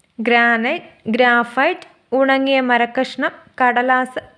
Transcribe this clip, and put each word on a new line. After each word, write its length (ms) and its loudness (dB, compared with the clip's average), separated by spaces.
ഗ്രാനൈറ്റ്, 640 0
ഗ്രാഫൈറ്റ്, 760 0
ഉണങ്ങിയ 400 2
മരക്കഷ്ണം, 640 -2
കടലാസ്, 600 0